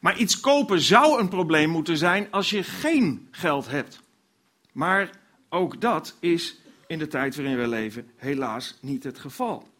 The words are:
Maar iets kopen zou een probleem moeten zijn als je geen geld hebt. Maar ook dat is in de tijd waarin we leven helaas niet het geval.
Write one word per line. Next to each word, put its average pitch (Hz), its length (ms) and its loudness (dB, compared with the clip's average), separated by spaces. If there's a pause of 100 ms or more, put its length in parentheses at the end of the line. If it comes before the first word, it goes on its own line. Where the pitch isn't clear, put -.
Maar 190 180 0
iets 214 220 0
kopen 262 400 4
zou 240 400 6
een 190 80 2
probleem 160 420 2
moeten 160 260 -2
zijn 180 340 0
als 196 200 -2
je 208 120 -2
geen 247 680 0
geld 143 380 -2
hebt. 135 340 -8 (680)
Maar 185 380 0 (380)
ook 175 320 -2
dat - 400 -2
is 170 360 -2 (300)
in 165 120 -8
de 151 100 -6
tijd 135 280 -2
waarin 139 200 -2
we 120 120 -2
leven 113 480 -6
helaas 127 640 -6
niet 131 240 -8
het 127 140 -10
geval. 190 500 -8 (120)